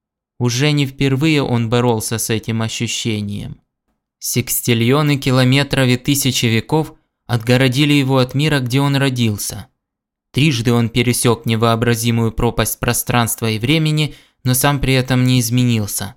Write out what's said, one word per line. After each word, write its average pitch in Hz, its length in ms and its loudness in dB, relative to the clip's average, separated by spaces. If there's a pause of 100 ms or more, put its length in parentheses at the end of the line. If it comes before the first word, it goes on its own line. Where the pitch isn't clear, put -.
(380)
Уже 123 340 0
не 143 140 0
впервые 135 560 0
он 117 260 -2
боролся 117 500 0
с - 120 -6
этим 113 320 -4
ощущением. 104 960 -6 (600)
Секстиллионы 127 1000 0
километров 131 680 2
и 123 80 2
тысячи 135 500 0
веков 151 480 0 (320)
отгородили 127 680 2
его 135 260 2
от 127 160 0
мира, 147 260 0
где 127 200 0
он 139 160 2
родился. 120 720 -2 (640)
Трижды 123 420 2
он 117 180 2
пересек 120 540 0
невообразимую 113 840 0
пропасть 113 480 -2
пространства 120 720 -2
и 110 80 -2
времени, 151 560 0 (300)
но 127 100 2
сам 143 260 2
при 131 140 2
этом 127 300 2
не 127 160 2
изменился. 113 760 -2